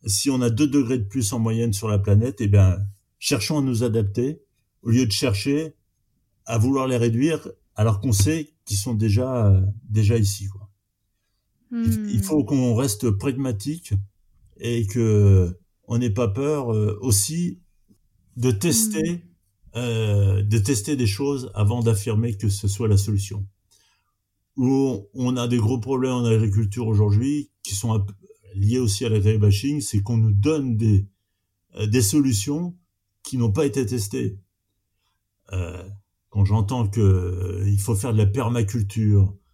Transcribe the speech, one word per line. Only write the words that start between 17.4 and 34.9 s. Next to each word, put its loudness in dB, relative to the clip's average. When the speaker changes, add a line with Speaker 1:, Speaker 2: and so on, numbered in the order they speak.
Speaker 1:
de 2
tester, 0
Speaker 2:
Hmm. -16
Speaker 1:
euh, 0
de 2
tester 0
des 0
choses -2
avant 0
d'affirmer 0
que -2
ce -2
soit -2
la 4
solution. -2
Où 0
on, 0
on -2
a -2
des 0
gros 0
problèmes -2
en -2
agriculture 0
aujourd'hui 2
qui -10
sont -4
un 0
peu -6
liés 2
aussi -2
à -2
l'agribashing, 2
c'est -2
qu'on -2
nous 4
donne 0
des, 2
euh, -4
des 2
solutions 0
qui -8
n'ont 2
pas 2
été -2
testées. -6